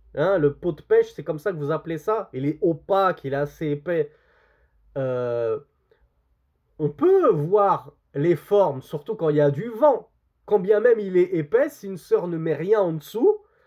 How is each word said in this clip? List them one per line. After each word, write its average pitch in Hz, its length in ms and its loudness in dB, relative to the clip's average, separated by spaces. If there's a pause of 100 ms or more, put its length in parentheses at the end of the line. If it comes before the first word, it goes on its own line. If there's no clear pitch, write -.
(140)
hein, 180 240 0
le 147 160 2
pot 175 180 -6
de - 80 -14
pêche, 220 320 2
c'est 151 120 -16
comme 156 160 -8
ça 208 120 -4
que 170 40 -8
vous 147 160 -4
appelez 160 260 -6
ça ? 214 340 -4
Il 131 140 -6
est 156 160 -4
opaque, 185 640 0
il 135 100 -4
est - 20 -2
assez 143 300 -4
épais. 147 460 -4 (840)
Euh, 123 640 -4 (1200)
on 147 120 -2
peut 339 400 4
voir 175 640 0 (220)
les 156 220 0
formes, 165 460 0
surtout 165 340 -10
quand 160 140 -2
il 147 60 0
y 147 40 2
a 143 100 4
du 185 200 -6
vent. 247 380 0 (360)
Quand 202 140 0
bien 208 220 2
même 233 200 4
il 185 160 -2
est 180 180 2
épais, 220 340 0
si - 180 -14
une 190 120 -10
sœur 180 300 -2
ne 165 80 -6
met 160 180 -2
rien 196 260 0
en 175 120 0
dessous, 254 460 0 (280)